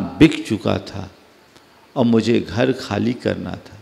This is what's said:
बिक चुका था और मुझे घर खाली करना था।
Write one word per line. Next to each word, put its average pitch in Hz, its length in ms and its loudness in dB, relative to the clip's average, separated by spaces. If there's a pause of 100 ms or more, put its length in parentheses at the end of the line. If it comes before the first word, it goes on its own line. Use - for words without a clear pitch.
(200)
बिक - 280 6
चुका 101 300 0
था 95 340 -10 (840)
और 131 100 2
मुझे 113 340 4
घर 98 320 0
खाली 107 420 -4
करना 95 380 -6
था। - 300 -16